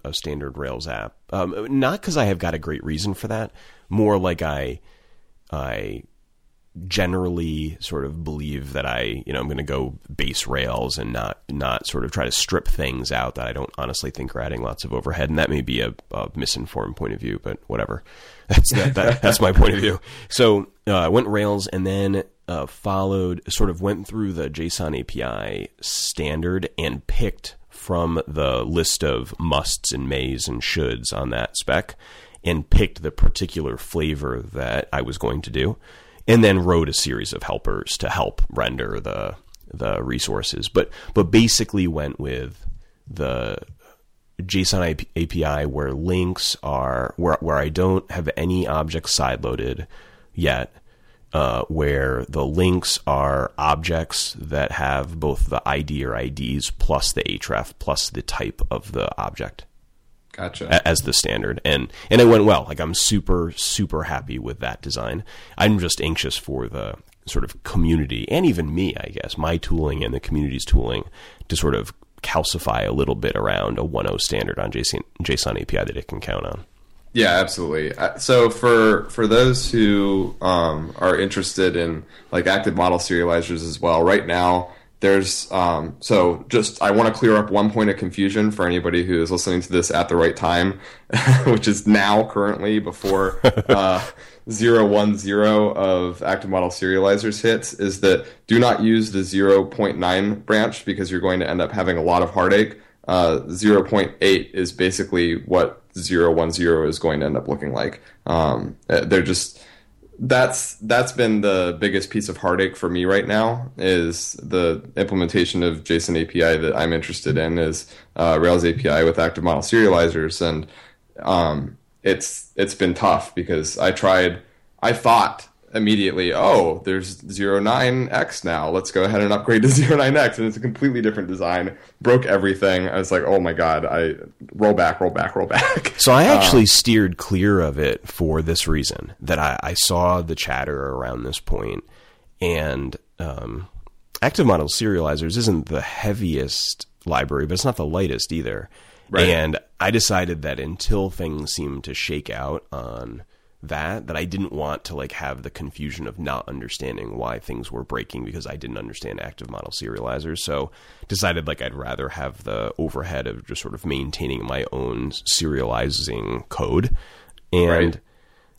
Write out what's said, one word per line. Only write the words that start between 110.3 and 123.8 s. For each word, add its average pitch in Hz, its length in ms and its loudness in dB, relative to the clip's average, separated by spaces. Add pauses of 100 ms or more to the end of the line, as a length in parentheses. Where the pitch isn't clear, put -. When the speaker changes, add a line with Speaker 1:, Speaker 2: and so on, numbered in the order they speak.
Speaker 2:
that's 120 360 2
been 110 300 2
the 92 360 2
biggest 98 320 0
piece 104 180 -4
of 90 100 -6
heartache 92 380 0
for 92 120 -2
me 90 160 0
right 95 240 2
now, 113 480 0
is 87 560 0 (100)
the 82 400 0 (140)
implementation 92 640 0
of 80 220 -2
json 82 360 0
A 80 40 0
P 82 180 0
I 82 140 4
that 78 180 0
I'm 82 180 0
interested 80 460 -2
in 82 200 0
is, 80 280 -2 (300)
uh, 80 240 4
Rails 87 240 4
A 85 80 4
P - 160 0
I 78 160 4
with 82 140 2
active 82 260 0
model 78 180 0
serializers. 85 800 4
And, 80 260 -2 (560)
um, 73 540 0 (260)
it's, - 540 -2
it's 98 180 0
been 90 200 0
tough 87 400 0
because 82 420 -2
I 92 140 2